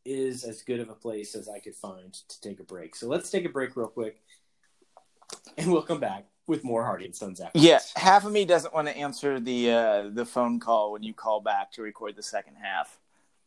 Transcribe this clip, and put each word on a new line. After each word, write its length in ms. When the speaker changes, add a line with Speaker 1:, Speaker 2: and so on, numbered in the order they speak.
Speaker 1:
is 400
as 180
good 180
of 80
a 60
place 400
as 140
I 120
could 160
find 360
to 280
take 200
a 40
break. 320
So 120
let's 220
take 140
a 40
break 280
real 120
quick, 320
and 160
we'll 100
come 180
back 260
with 180
more 200
Hardy 220
and 100
Sons 240
after 180
Speaker 2:
Yeah, 200
Speaker 1:
this. 180
Speaker 2:
half 280
of 80
me 120
doesn't 300
wanna 160
answer 500
the, 300
uh, 320
the 140
phone 340
call 320
when 120
you 100
call 260
back 320
to 100
record 340
the 60
second 340
half. 420